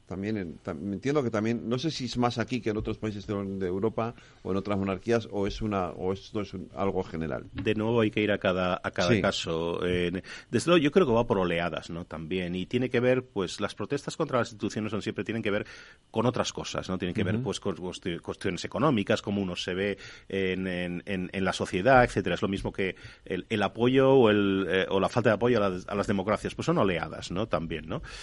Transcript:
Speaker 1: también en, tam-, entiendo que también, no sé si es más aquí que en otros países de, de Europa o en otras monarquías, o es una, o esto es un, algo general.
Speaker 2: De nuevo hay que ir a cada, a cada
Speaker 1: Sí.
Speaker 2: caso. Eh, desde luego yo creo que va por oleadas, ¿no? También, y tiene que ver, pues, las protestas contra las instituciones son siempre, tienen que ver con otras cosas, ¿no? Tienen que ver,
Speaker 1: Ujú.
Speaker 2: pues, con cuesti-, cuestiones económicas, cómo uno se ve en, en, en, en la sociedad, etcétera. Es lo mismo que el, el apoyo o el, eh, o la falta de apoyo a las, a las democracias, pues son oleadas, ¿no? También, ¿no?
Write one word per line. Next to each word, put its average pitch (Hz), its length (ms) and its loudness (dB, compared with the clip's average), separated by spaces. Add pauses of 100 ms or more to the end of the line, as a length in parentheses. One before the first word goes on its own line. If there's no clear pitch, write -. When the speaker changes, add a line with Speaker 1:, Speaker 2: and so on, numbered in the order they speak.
Speaker 1:
también 101 320 -4
en, 87 260 -6
tam-, 92 300 -6
entiendo 135 300 0
que 117 80 -2
también, 107 380 -2
no 123 100 0
sé 156 120 -2
si 135 160 -6
es 123 120 -6
más 120 200 0
aquí 117 220 -2
que 110 100 -2
en 104 60 -4
otros 110 220 -4
países 104 280 -6
de, 107 80 -4
de 98 320 -4
Europa 110 480 -2 (280)
o 92 80 -4
en 95 80 2
otras 101 200 0
monarquías, 98 520 0
o 101 160 0
es 104 160 -4
una, 101 280 0
o 92 220 -2
esto 104 300 -6
es 95 100 -10
un, 92 220 -10
algo 95 300 0
general. 80 480 -4
Speaker 2:
De 107 220 0
nuevo 113 280 2
hay 107 80 4
que 107 100 0
ir 104 120 2
a 98 60 2
cada, 90 440 2
a 98 80 -4
cada 90 240 2
Speaker 1:
Sí. 95 80 4
Speaker 2:
caso. 85 640 0
Eh, 90 240 2 (400)
desde 117 200 2
luego 175 120 8
yo 147 80 4
creo 185 160 6
que 120 60 2
va 117 140 4
por 104 120 2
oleadas, 85 500 0
¿no? 85 160 -8
También, 87 520 -4
y 90 100 -4
tiene 123 240 -2
que 120 100 2
ver, 127 240 2
pues, 95 360 -4
las 101 140 -2
protestas - 420 -6
contra 139 240 0
las 107 80 -2
instituciones 107 420 -4
son 104 100 -2
siempre, 104 240 -4
tienen 110 180 -4
que 104 100 0
ver 107 140 -2 (440)
con 113 160 0
otras 110 260 0
cosas, - 380 -6
¿no? 92 80 -2
Tienen 90 160 -2
que 104 100 0
ver, 104 120 2
Speaker 1:
Ujú. 123 80 -2
Speaker 2:
pues, 98 160 -4
con 92 160 -4
cuesti-, 85 440 -6
cuestiones 92 460 -6
económicas, 113 560 2
cómo 101 180 -2
uno 90 160 -4
se - 160 -4
ve 98 260 -2 (300)
en, 95 380 -2
en, 87 400 -4
en, 92 260 -4
en 95 120 -2
la 92 100 2
sociedad, 120 500 4
etcétera. 95 300 0
Es - 80 -2
lo 101 60 0
mismo 98 240 -4
que 95 240 -4 (280)
el, 90 240 -6
el 107 140 0
apoyo 131 500 4
o 127 160 8
el, 98 400 4
eh, 92 220 4
o 95 100 2
la 92 80 4
falta 120 220 4
de 104 40 6
apoyo 113 300 2
a 98 60 2
las, 92 180 -6
a 104 60 -6
las 98 120 0
democracias, 101 480 0
pues 117 120 -6
son 165 120 2
oleadas, 82 520 -2
¿no? 110 160 -2
También, 80 400 -4
¿no? 113 160 -6 (200)